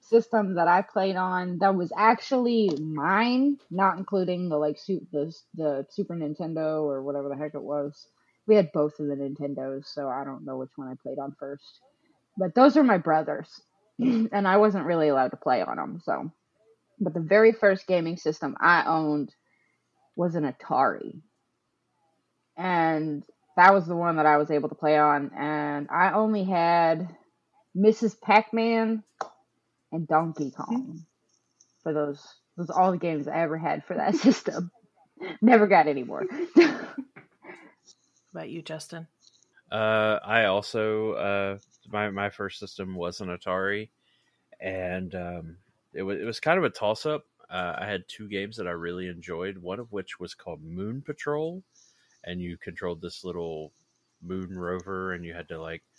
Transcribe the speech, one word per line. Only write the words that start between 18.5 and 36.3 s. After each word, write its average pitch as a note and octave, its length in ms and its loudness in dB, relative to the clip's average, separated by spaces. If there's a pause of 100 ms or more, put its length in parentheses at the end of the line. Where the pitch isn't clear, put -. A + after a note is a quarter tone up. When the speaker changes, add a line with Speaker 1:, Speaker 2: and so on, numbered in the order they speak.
Speaker 1:
I E3+ 260 4
owned D3+ 480 0 (840)
was E3+ 200 -2
an D3+ 160 0
Atari. - 680 -2 (1400)
And D#3+ 680 0 (340)
that F#3 160 10
was F3+ 140 4
the F3 80 -2
one E3+ 220 0
that D3+ 100 4
I D3+ 100 8
was D3+ 140 2
able D3+ 180 0
to D#3 60 -10
play D3+ 220 2
on, D3 400 4
and D3 540 -4
I F3 220 4
only G#3+ 320 2
had E3+ 640 2 (680)
Missus G#3+ 400 2
Pac-Man, A3+ 880 2 (880)
and D#3+ 160 -6
Donkey D#3+ 440 0 (180)
Speaker 2:
Hmm. A#3+ 120 -2
Speaker 1:
Kong. E3+ 240 -12 (800)
For D#3+ 100 -4
those, D3 300 -4 (340)
those F3 120 -8
are - 120 -2
all F#3 100 4
the F3+ 60 -2
games D#3 300 -4
I D#3 140 -2
ever D#3+ 160 -2
had D#3 280 -4
for - 100 -8
that D#3+ 200 0
<laughs> - 20 0
system. F3+ 540 0 (680)
Never A3 260 8
got D#3 200 6
any C#3 160 -2
more. - 220 -6 (300)